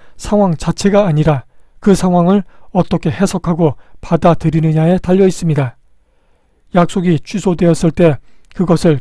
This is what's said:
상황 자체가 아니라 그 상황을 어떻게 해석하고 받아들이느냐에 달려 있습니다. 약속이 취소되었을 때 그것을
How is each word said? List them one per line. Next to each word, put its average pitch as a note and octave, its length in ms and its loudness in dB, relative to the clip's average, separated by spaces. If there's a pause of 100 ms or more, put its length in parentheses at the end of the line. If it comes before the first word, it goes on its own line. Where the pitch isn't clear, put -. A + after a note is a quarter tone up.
(180)
상황 G3+ 380 0
자체가 G3+ 500 0
아니라 D3+ 400 0 (340)
그 G3+ 140 2
상황을 F3+ 500 2 (280)
어떻게 E3+ 400 -2
해석하고 E3+ 640 -2 (260)
받아들이느냐에 D#3+ 960 0
달려 F#3+ 280 2
있습니다. D3 500 -2 (960)
약속이 F3 480 0
취소되었을 E3+ 720 0
때 E3 260 2 (380)
그것을 E3 460 0